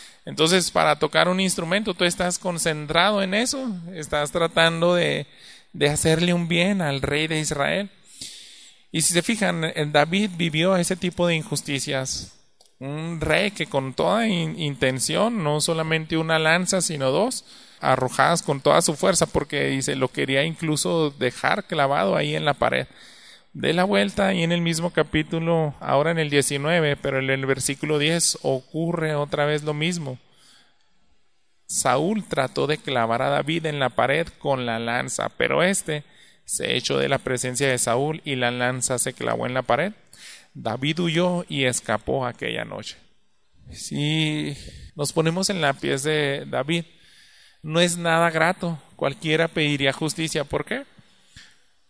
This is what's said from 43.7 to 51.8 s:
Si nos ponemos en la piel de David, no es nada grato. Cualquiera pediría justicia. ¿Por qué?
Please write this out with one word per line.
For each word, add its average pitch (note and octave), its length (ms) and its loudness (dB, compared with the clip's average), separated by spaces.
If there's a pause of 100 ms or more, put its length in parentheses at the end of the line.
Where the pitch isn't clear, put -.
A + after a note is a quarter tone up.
Si D3+ 840 -2 (400)
nos D3 160 -2
ponemos E3 360 2
en F#3+ 120 -2
la C#3 140 2
piel C#3 280 -2
de D3 440 0
David, D3 380 -2 (760)
no D#3 200 0
es F3 160 2
nada E3+ 340 2
grato. E3 500 0 (140)
Cualquiera D#3 540 0
pediría C#3+ 440 2
justicia. D#3 520 -2
¿Por C#3+ 200 -4
qué? C4+ 200 -6 (1040)